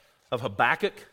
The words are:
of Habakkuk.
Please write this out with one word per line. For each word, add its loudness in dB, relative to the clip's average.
of 0
Habakkuk. 0